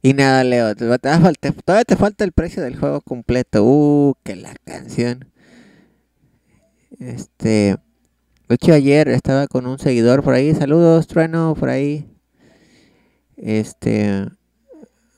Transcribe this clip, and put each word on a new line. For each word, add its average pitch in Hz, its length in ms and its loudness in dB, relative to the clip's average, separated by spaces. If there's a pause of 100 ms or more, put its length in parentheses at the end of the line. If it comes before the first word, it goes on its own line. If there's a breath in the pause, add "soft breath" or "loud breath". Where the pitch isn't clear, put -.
Y 135 140 4
nada, 135 280 2
Leo, 120 320 0
te 117 120 -6
va, 123 100 0
te 127 100 -4
va 151 100 2
a - 20 4
fal-, 165 200 -2
te, - 120 -8
todavía 208 340 -2
te - 120 0
falta 208 260 -2
el 185 80 -4
precio 170 320 -6
del 131 160 -10
juego 143 220 -4
completo. 123 640 -2
Uh, 143 600 4
que 98 120 -12
la 90 280 -20
canción. - 680 -8 (1700 soft breath)
Este, 110 800 -2 (720)
de - 80 0
hecho, 170 180 4
ayer 143 360 4
estaba 135 360 0
con 127 220 -6
un 131 100 -8
seguidor 127 460 2
por 131 100 0
ahí. 143 220 2
Saludos, 165 500 2
Trueno, 165 480 -2
por 139 160 -4
ahí. 143 400 -6 (1300 soft breath)
Este, 107 880 -4 (920)